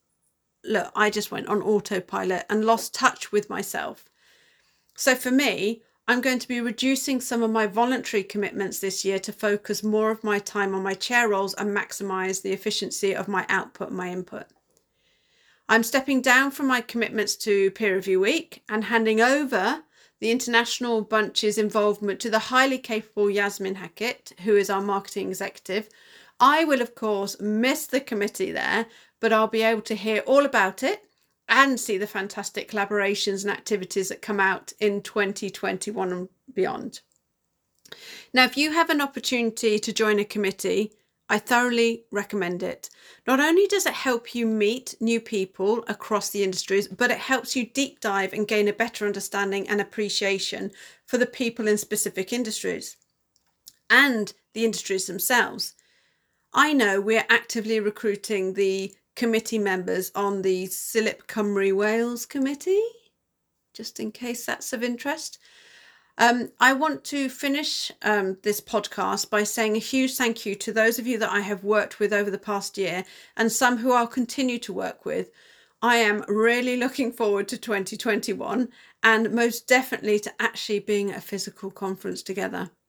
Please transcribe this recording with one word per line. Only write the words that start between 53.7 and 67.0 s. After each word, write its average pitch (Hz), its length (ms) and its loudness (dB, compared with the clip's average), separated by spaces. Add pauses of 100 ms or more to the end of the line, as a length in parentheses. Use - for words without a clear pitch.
and 240 440 4 (200)
the 226 120 0
industries 196 420 -2
themselves. 196 680 0 (800)
I 294 200 4
know 202 260 4
we're 214 300 2
actively 226 500 2
recruiting 202 720 -2
the 190 400 0 (240)
committee 226 400 0
members 185 560 0
on 196 300 0
the 190 240 0
silip - 560 -2
Cymru 196 520 0
Wales 233 480 0
Committee, 294 600 0 (920)
just - 260 -14
in 220 120 -6
case 240 340 -8
that's - 280 -6
of 233 100 -4
interest. 262 560 -6 (800)
Um, 240 400 4
I 254 140 8
want 285 320 0